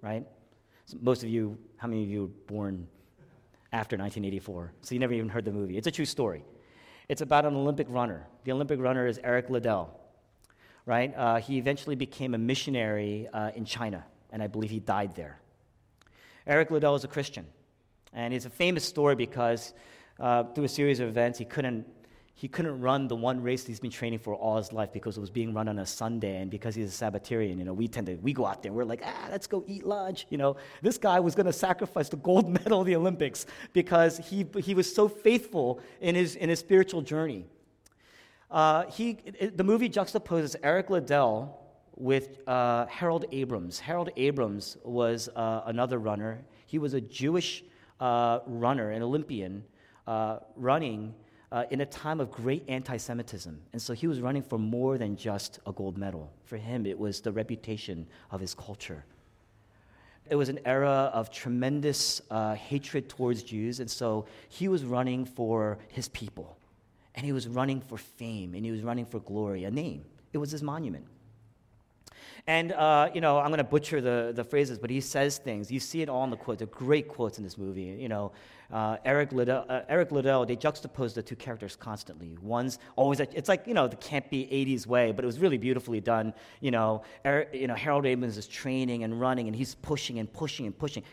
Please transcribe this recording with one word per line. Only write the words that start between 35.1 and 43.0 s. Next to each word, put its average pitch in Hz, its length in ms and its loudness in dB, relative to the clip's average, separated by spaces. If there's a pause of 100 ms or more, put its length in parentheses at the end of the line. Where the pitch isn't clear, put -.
in 175 140 2
his, 175 200 2
in 160 140 0
his 165 100 4
spiritual 190 440 6
journey. 147 420 -2 (1040)
Uh, 156 360 6
he, 226 380 -2
it, 202 300 -4
the 208 80 4
movie 226 240 6
juxtaposes 170 760 0
Eric 175 280 4
Liddell 143 720 2 (340)
with, 135 520 0
uh, 120 400 4
Harold 170 440 0